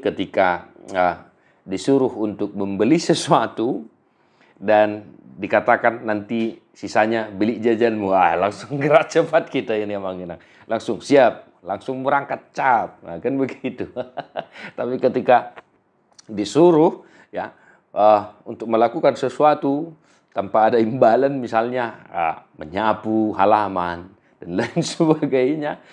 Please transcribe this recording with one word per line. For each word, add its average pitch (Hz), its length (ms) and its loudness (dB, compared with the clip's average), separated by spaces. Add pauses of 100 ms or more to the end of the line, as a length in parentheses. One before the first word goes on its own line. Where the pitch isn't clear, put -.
ketika, 90 680 -2 (240)
ah, 90 380 -2 (320)
disuruh 131 480 0
untuk 104 420 -6
membeli 98 480 0
sesuatu 143 840 0 (720)
dan 104 480 2 (320)
dikatakan, 117 680 0
"Nanti 110 540 -4 (160)
sisanya 107 580 -2
beli 107 300 -2
jajanmu." 110 500 0
Ah, 87 240 4
langsung 101 420 -4
<laughs> 139 40 -4
gerak 151 260 2
cepat 160 400 0
kita 110 300 -4
ini, 104 180 -4
Amang 92 240 -8
Inang. 85 220 -14 (260)
Langsung 110 320 -4
siap, - 640 2
langsung 131 400 -8
berangkat 139 480 -4
cap. 123 480 0
Nah, 85 220 -14
kan 135 180 -2
begitu. 120 480 -6 (440)
<laughs> - 460 -14
Tapi 123 220 -4
ketika 123 560 2 (720)
disuruh, 156 800 2 (240)
ya, 98 160 -6 (480)
eh, 104 260 6 (220)
untuk 113 240 -12
melakukan 120 480 2
sesuatu 147 800 0 (400)
tanpa 107 320 2
ada 120 80 2
imbalan, 127 640 2
misalnya, 120 440 -2 (280)
eh, 82 240 -2 (240)
menyapu 107 720 -2
halaman 95 800 0 (240)
dan - 180 -16
<laughs> 95 60 -2
lain 117 240 -2
sebagainya, 151 960 0 (120)